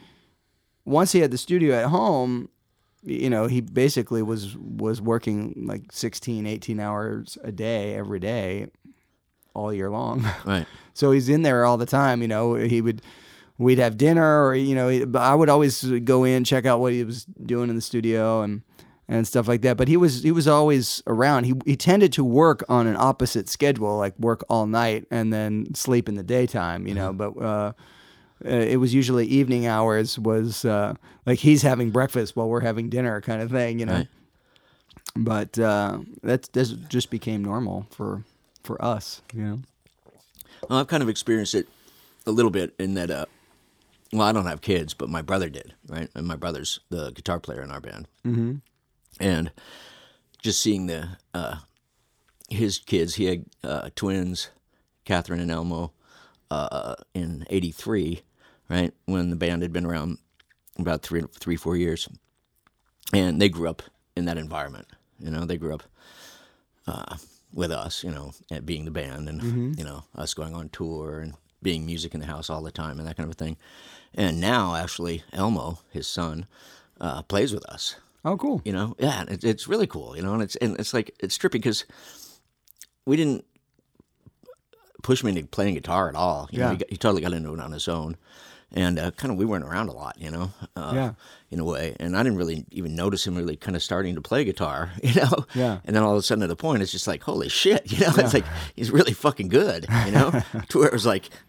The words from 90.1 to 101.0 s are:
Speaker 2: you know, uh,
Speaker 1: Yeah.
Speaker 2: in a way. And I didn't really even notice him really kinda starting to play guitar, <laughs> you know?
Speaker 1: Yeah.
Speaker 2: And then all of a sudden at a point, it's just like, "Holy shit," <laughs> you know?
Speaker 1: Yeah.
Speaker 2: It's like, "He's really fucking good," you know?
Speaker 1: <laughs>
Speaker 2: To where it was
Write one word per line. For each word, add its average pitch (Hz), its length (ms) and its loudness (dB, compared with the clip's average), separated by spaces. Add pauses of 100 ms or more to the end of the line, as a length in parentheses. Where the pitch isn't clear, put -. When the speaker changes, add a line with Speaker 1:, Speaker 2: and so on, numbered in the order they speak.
Speaker 2:
you 78 120 -10
know, 87 200 -6 (240)
uh, 78 200 -8
Speaker 1:
Yeah. 127 180 -2 (380)
Speaker 2:
in 85 100 -6
a 78 40 -2
way. 80 360 -4
And 87 160 -4
I 107 60 0
didn't 113 160 0
really 82 320 -4
even 82 260 -8
notice 95 300 -2
him 90 100 -4
really 85 200 -4
kinda 90 220 -6
starting 90 360 -2
to 76 80 -8
play 131 220 0
guitar, 85 520 -4
<laughs> - 60 -14
you 127 120 2
know? 135 300 2 (100)
Speaker 1:
Yeah. 123 300 -2
Speaker 2:
And 107 100 -4
then 107 80 4
all 104 100 4
of 104 60 4
a 98 40 0
sudden 107 200 0
at 85 80 -2
a 85 60 -4
point, 139 260 0
it's 92 80 -4
just - 160 -6
like, 85 160 -4
"Holy - 280 -4
shit," - 340 2
<laughs> 98 80 -6
you - 80 0
know? 170 160 4
Speaker 1:
Yeah. - 80 8
Speaker 2:
It's 120 100 2
like, 110 120 4 (280)
"He's 110 160 -4
really - 220 6
fucking 107 360 0
good," 101 380 4 (200)
you 101 60 -2
know? 135 180 6
Speaker 1:
<laughs> 117 400 -2
Speaker 2:
To - 80 2
where 147 100 8
it - 60 2
was 110 120 0